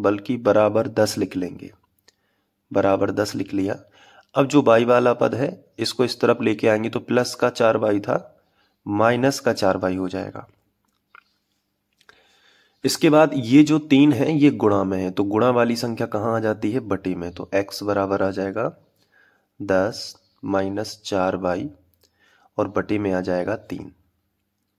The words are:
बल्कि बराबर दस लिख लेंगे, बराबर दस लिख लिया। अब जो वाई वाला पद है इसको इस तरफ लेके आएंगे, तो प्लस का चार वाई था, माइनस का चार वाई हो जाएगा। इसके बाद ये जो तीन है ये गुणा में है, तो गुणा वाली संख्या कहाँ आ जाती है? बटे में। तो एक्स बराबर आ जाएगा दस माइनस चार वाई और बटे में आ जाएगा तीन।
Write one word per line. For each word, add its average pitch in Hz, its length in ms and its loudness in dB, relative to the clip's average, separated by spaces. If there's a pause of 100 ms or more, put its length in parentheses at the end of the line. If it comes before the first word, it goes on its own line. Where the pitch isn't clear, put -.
बल्कि 104 380 -2
बराबर 107 520 2
दस 107 280 0
लिख 95 180 -6
लेंगे, 90 340 -10 (1000)
बराबर 98 420 0
दस 104 220 -2
लिख 98 200 -8
लिया। 98 240 -4 (560)
अब 139 120 2
जो 139 180 4
वाई 117 220 6
वाला 123 280 4
पद 117 220 0
है 151 280 -6 (140)
इसको 117 260 -2
इस - 160 -6
तरफ 120 220 2
लेके 110 260 0
आएंगे, 110 200 2
तो 117 120 -6
प्लस 120 340 -2
का 123 160 0
चार 113 280 2
वाई 104 220 0
था, 120 300 -4 (560)
माइनस 120 540 2
का 117 120 0
चार 95 240 0
वाई 92 200 -2
हो 95 120 -4
जाएगा। 98 380 -10 (2500)
इसके 151 260 2
बाद 151 260 6
ये 131 260 6
जो 151 180 2
तीन 147 320 6
है 135 200 0
ये 147 200 4
गुणा 104 320 2
में 95 140 -2
है, 92 120 -2
तो 101 140 -2
गुणा 107 260 2
वाली 120 260 2
संख्या 117 300 -6
कहाँ 113 300 -4
आ 113 40 -4
जाती 110 320 -2
है? 127 100 -2
बटे 95 320 -4
में। 87 180 -8
तो 92 220 -14
एक्स 98 280 -4
बराबर 98 400 -2
आ 95 80 0
जाएगा 98 400 -6 (880)
दस 98 560 -4 (300)
माइनस 98 580 -6
चार 95 340 -2
वाई 92 300 -4 (880)
और 104 100 -2
बटे 98 300 -4
में 101 140 -2
आ 92 100 0
जाएगा 92 340 -4
तीन। - 340 -14 (880)